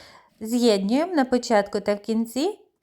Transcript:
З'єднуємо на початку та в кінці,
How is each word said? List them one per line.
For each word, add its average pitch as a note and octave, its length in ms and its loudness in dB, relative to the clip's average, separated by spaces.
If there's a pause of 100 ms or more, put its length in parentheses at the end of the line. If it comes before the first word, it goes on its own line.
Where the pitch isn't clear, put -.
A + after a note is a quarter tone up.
(440)
З'єднуємо A#3 680 2
на C#4 100 4
початку A3+ 560 0
та G3+ 140 -2
в G3+ 60 -8
кінці, A#3 580 -4 (240)